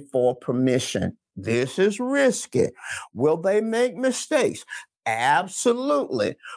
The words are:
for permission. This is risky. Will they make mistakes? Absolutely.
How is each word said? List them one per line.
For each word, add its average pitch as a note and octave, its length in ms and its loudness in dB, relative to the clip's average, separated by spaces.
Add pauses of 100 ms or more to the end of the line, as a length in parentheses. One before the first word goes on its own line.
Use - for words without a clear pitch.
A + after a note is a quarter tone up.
(120)
for B2 240 2
permission. B2 800 0 (200)
This A#2 420 -2
is G3+ 220 2
risky. C4+ 720 0 (440)
Will D3+ 240 2
they G3 240 2
make A3+ 340 0
mistakes? B3+ 720 -2 (400)
Absolutely. F3+ 1300 0 (200)